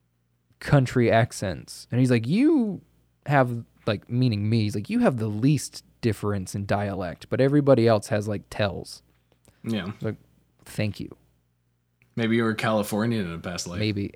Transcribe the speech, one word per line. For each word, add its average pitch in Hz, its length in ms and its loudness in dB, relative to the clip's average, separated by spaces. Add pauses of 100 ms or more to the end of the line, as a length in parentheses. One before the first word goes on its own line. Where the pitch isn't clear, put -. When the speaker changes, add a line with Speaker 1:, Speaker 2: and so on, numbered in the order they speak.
(600)
Speaker 1:
country 127 520 2
accents." 104 800 -2
And 117 80 0
he's 127 120 4
like, 117 160 2
"You 226 540 2 (440)
have," 123 380 2 (220)
like, 104 240 -2
meaning 113 400 0
me, 113 140 4
he's 104 120 -2
like, 104 140 -6
"You 226 100 -2
have 202 180 2
the 113 100 -2
least 113 560 0 (180)
difference 101 540 -2
in 101 100 -6
dialect, 98 640 -4
but 113 120 -2
everybody 135 460 4
else 107 200 2
has, 107 200 -2
like, 101 220 -6
tells." - 520 -6 (600)
Speaker 2:
Yeah. 107 280 -6 (100)
Speaker 1:
Like, 107 140 -6 (500)
"Thank - 340 -6
you." - 160 -12 (1000)
Speaker 2:
Maybe 113 200 2
you 117 80 2
were 113 100 0
Californian 110 720 -2
in 85 80 -8
a 82 60 -10
past 87 280 -8
life. 90 120 -8
Speaker 1:
Maybe. 104 360 -2